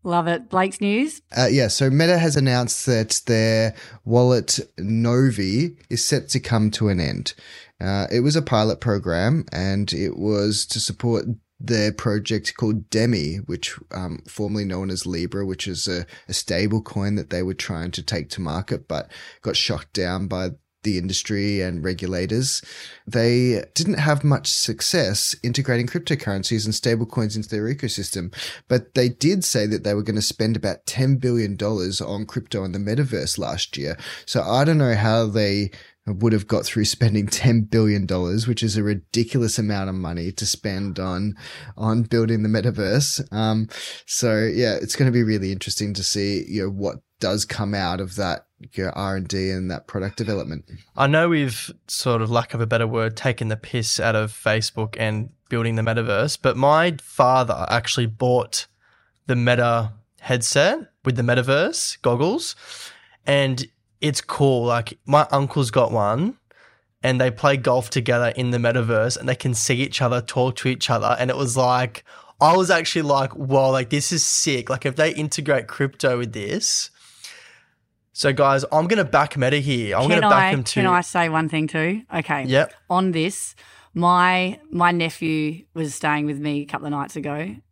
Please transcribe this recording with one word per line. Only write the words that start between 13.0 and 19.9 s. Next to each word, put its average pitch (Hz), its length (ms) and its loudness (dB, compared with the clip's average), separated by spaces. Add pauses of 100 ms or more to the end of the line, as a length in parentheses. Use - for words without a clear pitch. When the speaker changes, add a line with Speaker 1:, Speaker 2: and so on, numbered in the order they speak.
Speaker 2:
which, - 360 -8 (180)
um, 90 360 -8
formerly 104 380 -4
known 95 240 -4
as 92 160 -6
Libra, 90 400 -4
which 92 220 -6
is 87 200 -6
a, 87 180 -4 (220)
a 92 60 -8
stable 101 480 0
coin 104 340 -4
that - 140 -6
they 87 120 -2
were 92 120 -2
trying 87 380 -6
to 85 120 -8
take 76 280 -6
to - 100 -8
market, 85 460 -6
but 76 220 -6 (320)
got - 140 -4
shot - 380 -2